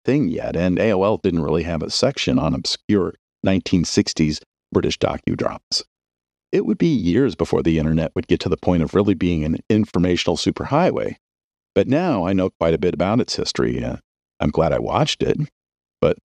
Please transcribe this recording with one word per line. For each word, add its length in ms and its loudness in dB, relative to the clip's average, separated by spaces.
thing 240 2
yet, 280 -6
and 220 2
A 140 2
O 120 2
L 120 2
didn't 260 0
really 200 0
have 200 -4
a 60 -6
section 500 0
on 140 0
obscure 640 -2
nineteen 440 0
sixties 560 0
British 280 0
docudramas. 840 -4
It 140 0
would 120 -2
be 100 2
years 480 2
before 260 0
the 160 2
internet 380 0
would 100 -4
get 140 2
to 80 -6
the 80 0
point 260 0
of 100 -2
really 220 2
being 300 0
an 140 -2
informational 680 0
superhighway. 800 -2
But 100 4
now 400 0
I 60 0
know 180 0
quite 240 0
a 40 0
bit 140 0
about 280 0
its 160 -4
history. 480 -2
Uh, 140 -6
I'm 100 0
glad 220 0
I 80 0
watched 420 -2
it, 160 0
but 240 0